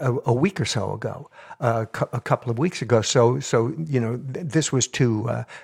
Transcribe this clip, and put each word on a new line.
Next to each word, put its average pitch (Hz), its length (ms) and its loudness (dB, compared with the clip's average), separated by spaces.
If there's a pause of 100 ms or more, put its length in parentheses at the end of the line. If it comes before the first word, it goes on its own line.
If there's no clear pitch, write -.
a, 127 300 0
a - 20 4
week 147 280 0
or 123 40 0
so 98 300 -2
ago, 113 340 -8 (320)
uh, 113 260 0
cou-, - 260 -4
a 120 80 -4
couple - 300 0
of 117 80 -2
weeks 175 240 -2
ago. 113 200 4
So, 123 380 4
so, 120 320 0 (140)
you 135 140 0
know, 117 160 -2 (160)
th-, 175 140 -8
this 151 260 0
was 131 160 2
to, 117 400 0
uh, 117 160 -4 (200)